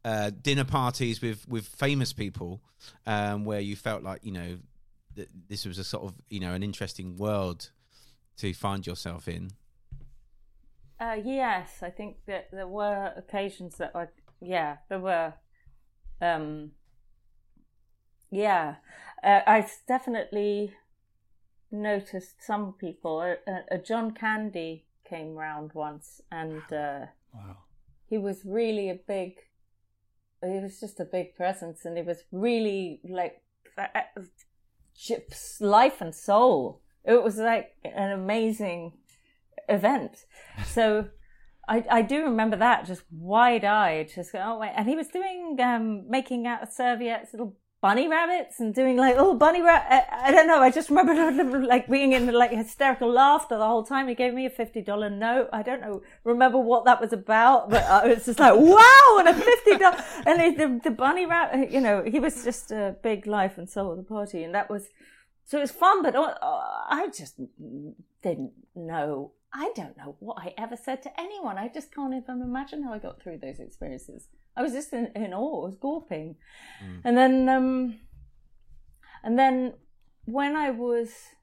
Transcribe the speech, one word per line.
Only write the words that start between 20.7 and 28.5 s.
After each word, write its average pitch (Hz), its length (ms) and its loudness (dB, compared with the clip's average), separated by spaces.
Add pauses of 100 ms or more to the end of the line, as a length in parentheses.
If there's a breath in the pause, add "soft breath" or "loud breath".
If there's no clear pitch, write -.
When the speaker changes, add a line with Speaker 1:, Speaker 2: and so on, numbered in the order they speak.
Speaker 2:
noticed 202 720 -8
some 208 300 -8
people. 160 460 -10 (280)
Uh, 202 40 -8 (200)
uh, 185 60 -4
John 220 340 -6
Candy 208 760 -8 (220)
came 160 280 -14
round 156 380 -14
once, 151 480 -14 (100)
and, 160 300 -12 (100)
uh, 143 360 -10 (260)
Speaker 3:
Wow. 98 240 -20 (520)
Speaker 2:
he 220 80 -6
was 196 280 -8
really 208 440 -4